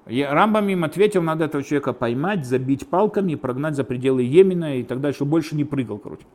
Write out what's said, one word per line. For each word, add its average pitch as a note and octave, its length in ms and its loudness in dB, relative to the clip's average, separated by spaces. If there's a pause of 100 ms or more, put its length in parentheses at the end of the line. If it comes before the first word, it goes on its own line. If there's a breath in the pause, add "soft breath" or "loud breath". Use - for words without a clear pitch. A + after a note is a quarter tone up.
Я, C#3 300 -2
Рамбам G#3 340 4
им F3+ 140 0
ответил, F#3 400 2
надо D#3+ 220 0
этого D3+ 180 -4
человека C#3 300 0
поймать, C#3 520 -2
забить B2+ 420 -2
палками, G3 460 0
прогнать C#3 420 -4
за C3+ 80 -2
пределы B2+ 380 0
Йемена D#3+ 560 4
и B2 60 -2
так B2 180 -6
дальше, C#3+ 160 -2
чтобы C#3+ 140 -2
больше D#3+ 240 0
не D3 80 -2
прыгал, B2+ 340 -4
короче. - 380 -16